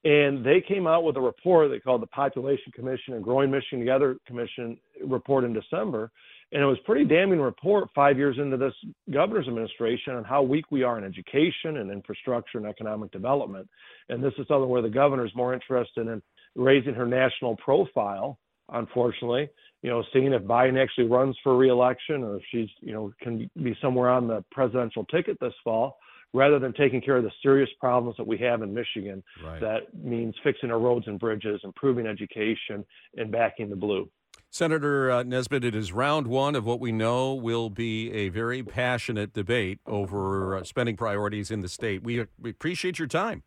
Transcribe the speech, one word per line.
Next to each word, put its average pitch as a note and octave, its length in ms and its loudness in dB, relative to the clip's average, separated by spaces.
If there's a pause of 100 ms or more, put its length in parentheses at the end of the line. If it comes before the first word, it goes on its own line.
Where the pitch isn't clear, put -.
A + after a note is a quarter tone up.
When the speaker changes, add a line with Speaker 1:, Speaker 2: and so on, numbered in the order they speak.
Speaker 1:
And C#3+ 400 4
they D#3+ 160 6
came F#3 260 -2
out E3 180 4
with D3 120 0
a C3+ 40 -2
report D3+ 500 4
they A#2 100 -4
called B2 220 2
the A2+ 60 -8
Population C3+ 640 -2
Commission B2+ 420 -8
and G#2+ 100 -8
Growing C3+ 260 4
Michigan C3+ 300 -4
Together C3 460 2
Commission A#2+ 520 -8 (260)
report C3 400 0
in A#2 100 -2
December. A#2+ 580 -4 (400)
And C#3+ 100 0
it C#3 40 4
was C3 140 2
a - 60 -14
pretty C4 200 4
damning F3+ 340 4
report F3+ 540 0
five C#3+ 240 6
years C#3 200 2
into C#3 180 -2
this B2 180 0 (360)
governor's F3 380 0
administration A#2 680 -4
on A#2+ 80 -8
how C3 200 2
weak C#3+ 280 0
we C3+ 120 0
are A#2+ 160 0
in G#2 40 -8
education C#3+ 760 -2
and G2 120 -6
infrastructure A2 680 -6
and G#2 80 -6
economic G#2+ 440 -8
development. G2 560 -4 (440)
And A#2+ 120 -4
this C#3 160 -2
is C3+ 80 -8
something C3+ 220 2
where B2 140 2
the A2 80 0
governor's B2+ 440 2
more B2 200 -2
interested B2 520 -4
in A2+ 160 -8 (340)
raising C3 380 4
her A#2+ 120 -2
national B2 500 0
profile, C3 840 0 (340)
unfortunately, A#2+ 760 -2 (340)
you A#2+ 80 -4
know, A#2 120 0 (100)
seeing C3+ 200 4
if A#2 100 2
Biden B2+ 400 4
actually B2 240 2
runs B2+ 380 4
for C3 120 6
reelection B2+ 680 4
or G2+ 120 -6
if F#2+ 140 -8
she's, A2+ 180 -2 (120)
you A#2 120 -10
know, G#2+ 200 -8 (100)
can A#2 260 -6 (140)
be A#2+ 180 -2
somewhere B2+ 300 2
on B2 160 2
the A2 240 -4
presidential A#2+ 540 -2
ticket E3+ 360 -2
this B2 220 -6
fall, A#2 360 0 (340)
rather C#3 260 6
than C3 140 -2
taking C3 280 2
care C3+ 160 2
of B2 60 4
the G#2 80 -2 (120)
serious C3+ 360 6
problems B2 380 0
that A2+ 100 -8
we A2 120 -2
have A#2+ 240 0
in G2+ 120 -6
Michigan. G2+ 480 -8 (220)
Speaker 2:
Right. D#2+ 160 -12
Speaker 1:
That A2 340 -4
means A#2 480 -6
fixing C3+ 280 -2
our A#2 100 0
roads A#2+ 260 2
and G2+ 140 -8
bridges, G#2+ 420 -2
improving A#2+ 440 0
education, G#2+ 800 -6 (320)
and A2 140 -6
backing G#2 400 -2
the G2 60 -8
blue. G2 340 -2 (400)
Speaker 2:
Senator, D3 600 0
uh, B2 120 2
Nesbitt, B2+ 420 -2
it A#2 100 0
is G#2 180 -6
round C#3 340 0
one C3+ 280 0
of A2+ 100 -2
what A#2+ 160 -2
we A#2+ 100 -4
know A#2+ 440 0
will A#2 340 -2
be A2 440 -6
a G#2 180 -2
very A#2 320 -4
passionate A#2 720 -4
debate G2+ 520 -2
over, G2 720 -2
uh, F2+ 80 -8
spending A#2 320 -4
priorities G#2 540 -4
in G#2+ 100 -4
the F2+ 80 -8
state. G2 340 -6
We, A#2 220 -4 (140)
we A#2 120 -10
appreciate F3 480 -6
your D#3 100 -6
time. F3 380 -4